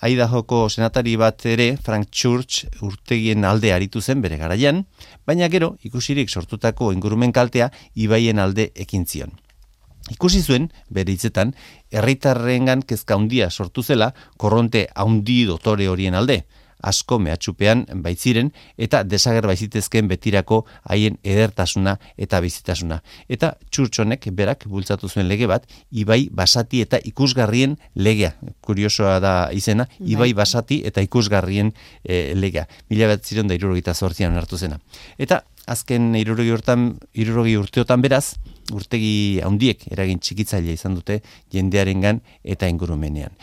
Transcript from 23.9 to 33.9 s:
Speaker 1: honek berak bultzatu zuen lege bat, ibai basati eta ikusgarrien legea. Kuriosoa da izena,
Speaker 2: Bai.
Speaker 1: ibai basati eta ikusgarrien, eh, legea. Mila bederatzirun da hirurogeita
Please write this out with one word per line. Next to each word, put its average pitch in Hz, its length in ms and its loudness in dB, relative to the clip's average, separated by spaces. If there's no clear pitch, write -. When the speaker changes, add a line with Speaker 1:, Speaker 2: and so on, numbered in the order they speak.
Speaker 1:
honek 107 320 -2
berak 101 340 -2
bultzatu 98 440 -4
zuen 98 180 -2
lege 104 180 0
bat, 95 200 0
ibai 110 400 2
basati 117 500 0
eta - 220 0
ikusgarrien 127 720 2
legea. 101 360 2
Kuriosoa 101 580 2
da 95 140 2
izena, 107 380 0
Speaker 2:
Bai. 185 120 -4
Speaker 1:
ibai 123 220 2
basati 117 520 0
eta 98 160 -2
ikusgarrien, 101 720 0
eh, 87 280 -2
legea. 90 320 -2
Mila 110 180 2
bederatzirun 104 400 -2
da 90 80 0
hirurogeita 90 380 -2